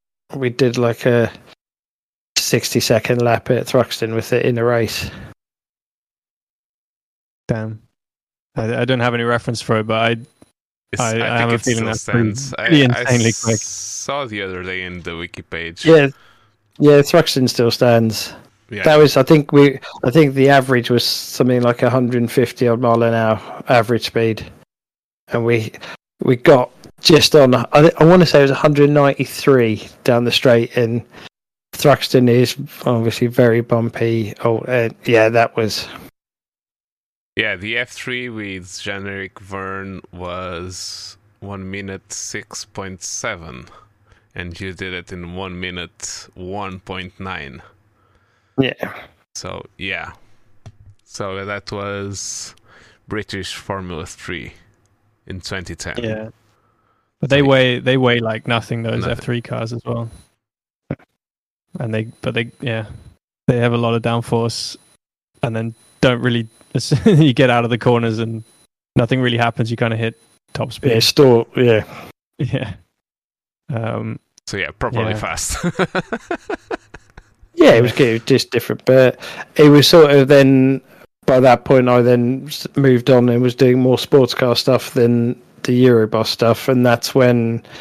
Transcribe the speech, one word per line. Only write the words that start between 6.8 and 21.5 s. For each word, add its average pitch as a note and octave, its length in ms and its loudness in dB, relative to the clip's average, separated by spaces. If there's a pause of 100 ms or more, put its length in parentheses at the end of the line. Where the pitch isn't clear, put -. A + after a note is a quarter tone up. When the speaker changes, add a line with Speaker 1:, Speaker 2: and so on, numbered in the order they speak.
Speaker 2:
Damn. A2 340 -6 (720)
I, A#2+ 280 -4
I - 20 -4
don't B2+ 160 -2
have A#2+ 140 -2
any A#2+ 100 -4
reference A#2+ 360 -4
for A2 200 -2
it, A2 80 -8
but A2+ 100 -2
I, A#2 120 0 (840)
Speaker 3:
It's, - 80 -4
Speaker 2:
I, A2+ 180 -2
Speaker 3:
I A#2 160 -4
Speaker 2:
I A#2+ 40 -2
Speaker 3:
think - 20 0
Speaker 2:
have A#2 100 0
a A#2 40 0
Speaker 3:
it A2+ 80 -2
Speaker 2:
feeling A#2+ 140 -2
Speaker 3:
still A2+ 100 -4
Speaker 2:
that's A2 180 -8
pretty, A2 320 -2
Speaker 3:
stands. C3+ 200 -12
I, A2 120 -6
Speaker 2:
pretty C#3+ 140 6
Speaker 3:
I B2 180 2
Speaker 2:
insanely A#2+ 320 0 (100)
quick. A2+ 160 -2
Speaker 3:
saw - 680 -10
the G#2 160 -8
other F#2 200 -10
day F#2 220 -8
in F2+ 180 -12
the E2+ 140 -10
wiki E2+ 260 -14
page. E2 420 -12
Speaker 1:
Yeah. D#3 220 6 (720)
Yeah, D3 240 6
Thruxton C#3 460 2
still A#2 240 0
stands. A2+ 600 0 (380)
Speaker 3:
Yeah. G#2 120 -10
Speaker 1:
That D#3 140 4
was, D3+ 200 6
I C#3 60 4
think D3 280 4
we, C#3+ 300 4 (240)
I C3 60 0
think C#3+ 240 4
the C3+ 160 4
average C3 400 2
was A#2+ 120 2
something - 600 -2